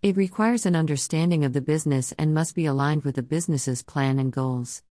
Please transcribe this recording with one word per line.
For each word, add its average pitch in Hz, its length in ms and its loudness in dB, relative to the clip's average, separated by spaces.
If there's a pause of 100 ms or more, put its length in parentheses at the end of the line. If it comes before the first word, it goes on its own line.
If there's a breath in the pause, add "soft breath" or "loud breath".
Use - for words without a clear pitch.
It 190 160 2
requires 214 480 0
an 180 100 4
understanding 160 680 2
of 127 80 -2
the 139 80 0
business 147 560 0
and 156 160 2
must 156 220 -2
be 165 100 0
aligned 143 380 0
with 139 120 -2
the 131 60 -4
business's 139 640 -2
plan 135 340 0
and 131 160 0
goals. 127 480 -4 (120)